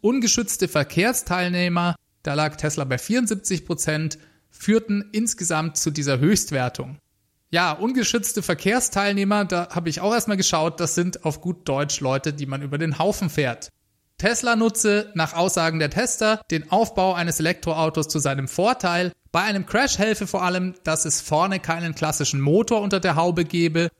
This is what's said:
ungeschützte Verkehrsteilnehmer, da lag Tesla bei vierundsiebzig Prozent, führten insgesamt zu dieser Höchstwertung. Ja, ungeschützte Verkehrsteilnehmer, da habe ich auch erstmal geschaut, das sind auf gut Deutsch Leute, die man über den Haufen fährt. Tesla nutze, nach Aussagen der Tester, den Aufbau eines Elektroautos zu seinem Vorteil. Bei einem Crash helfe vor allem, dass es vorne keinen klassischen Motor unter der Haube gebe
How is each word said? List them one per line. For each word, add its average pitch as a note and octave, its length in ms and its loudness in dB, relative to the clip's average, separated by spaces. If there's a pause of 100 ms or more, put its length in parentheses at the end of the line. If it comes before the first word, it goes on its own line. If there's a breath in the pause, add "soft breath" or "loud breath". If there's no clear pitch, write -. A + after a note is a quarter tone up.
ungeschützte A3+ 640 0
Verkehrsteilnehmer, F3+ 1300 0 (280)
da D3 100 -4
lag D3+ 220 -2
Tesla - 300 -4
bei C3 120 -2
vierundsiebzig G3+ 680 -2
Prozent, D#3 520 -2 (320 soft breath)
führten G#3 640 0
insgesamt E3+ 680 -2
zu - 140 0
dieser C#3+ 280 0
Höchstwertung. C3+ 800 0 (540)
Ja, E3+ 200 2
ungeschützte A3 720 -2
Verkehrsteilnehmer, G3+ 1040 0
da F3 240 -2
habe E3+ 180 -4
ich D#3 140 -4
auch G#3 120 2
erstmal A3 220 0
geschaut, E3 440 0
das E3+ 160 -2
sind F3+ 280 0
auf D3+ 180 -2
gut F3 280 -6
Deutsch C#3+ 320 -2
Leute, C3+ 320 0
die D3 140 -6
man C3+ 160 -6
über C#3+ 140 -6
den D#3 200 -2
Haufen F#3+ 320 0
fährt. C3 400 -2 (480)
Tesla A#3 380 2
nutze, G#3+ 580 2
nach D#3+ 200 -2
Aussagen E3 460 2
der D3 100 0
Tester, A3 600 0
den D#3 220 -2
Aufbau F#3+ 420 2
eines E3+ 260 -2
Elektroautos D#3+ 680 0
zu D#3 120 -2
seinem C#3 280 -2
Vorteil. F3+ 640 0 (200)
Bei E3+ 120 2
einem G3+ 220 -2
Crash C4+ 320 0
helfe G#3 280 0
vor F3+ 180 -2
allem, F3+ 300 0 (100)
dass D#3+ 220 0
es D3+ 160 -2
vorne F3+ 380 0
keinen E3 360 -4
klassischen D3 460 0
Motor G#3 400 4
unter G3 180 0
der F3 160 2
Haube E3+ 300 2
gebe E3+ 440 2 (100)